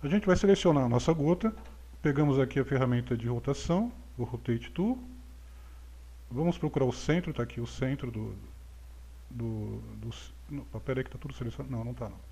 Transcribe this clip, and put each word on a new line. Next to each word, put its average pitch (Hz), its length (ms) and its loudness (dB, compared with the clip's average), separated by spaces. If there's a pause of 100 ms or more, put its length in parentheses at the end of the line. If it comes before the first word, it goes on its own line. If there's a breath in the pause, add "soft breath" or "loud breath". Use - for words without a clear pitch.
A 139 60 -2
gente 202 180 4
vai 185 80 8
selecionar 175 500 8
a 120 40 4
nossa 120 240 4
gota, 170 420 4 (480 loud breath)
pegamos 143 380 6
aqui 127 180 2
a 131 60 4
ferramenta 123 520 2
de 113 120 -2
rotação, 165 640 0 (260)
o 120 60 0
Rotate 120 480 -2
Tool, 226 260 0 (1300 soft breath)
vamos 165 300 2
procurar 143 280 2
o 123 60 2
centro, 156 400 0
tá 123 100 -2
aqui 120 180 -4
o 117 60 -4
centro 131 440 -4
do, 110 240 -6 (920)
do, 110 540 -4 (140)
do 113 160 -8
c-, - 200 -14 (160)
não, 143 160 -8 (160)
pera 131 200 -2
aí 131 40 -2
que - 60 -12
tá 123 80 -10
tudo - 160 -10
selecionado, 127 360 -8
não, 117 140 -4
não 120 80 -6
tá 120 160 -8
não. 92 100 -12 (140)